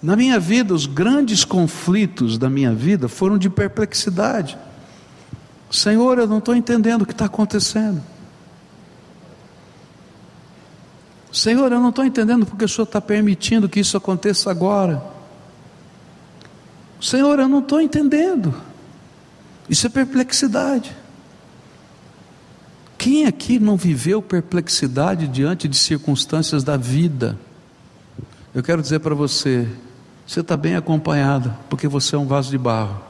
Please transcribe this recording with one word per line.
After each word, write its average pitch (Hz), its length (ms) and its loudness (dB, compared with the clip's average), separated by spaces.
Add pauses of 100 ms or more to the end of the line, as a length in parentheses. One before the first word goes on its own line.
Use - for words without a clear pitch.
Na 170 140 2
minha 247 240 4
vida, 196 340 2
os 143 140 0
grandes 214 580 2
conflitos 175 920 0
da 131 100 0
minha 135 240 0
vida 135 340 0
foram 190 300 0
de 185 140 2
perplexidade. 202 1040 -2 (1120)
"Senhor, 240 480 2
eu 233 80 2
não 214 160 0
tô 240 140 0
entendendo 233 480 2
o - 20 -2
que - 80 -10
tá 226 120 -2
acontecendo. 208 760 -2 (3250)
Senhor, 247 400 2
eu 240 80 2
não 247 120 4
tô 262 120 0
entendendo 240 440 2
porque 208 180 -4
o - 20 0
Senhor 220 200 -2
tá 214 120 -2
permitindo 208 680 2
que 196 100 -2
isso 202 160 0
aconteça 196 540 -2
agora. 180 540 0 (2000)
Senhor, 285 380 2
eu 262 100 4
não 277 140 4
tô 277 180 0
entendendo." 302 760 0 (1120)
Isso - 160 0
é 240 40 0
perplexidade. 262 1080 -2 (2000)
Quem 285 300 2
aqui - 320 0
não 208 180 4
viveu 165 420 0
perplexidade 165 1080 -2
diante 143 400 -2
de 135 100 -2
circunstâncias 151 840 0
da 143 120 0
vida? 127 600 0 (1160)
Eu 123 100 -4
quero 165 180 0
dizer 147 180 -2
para 156 160 -4
você, 135 520 0 (640)
você 170 100 -4
tá 165 140 -2
bem 160 220 -2
acompanhado, 143 760 0 (160)
porque 143 200 -4
você 139 260 -2
é - 20 0
um 143 80 -2
vaso 135 240 -2
de 139 80 -2
barro 110 520 -2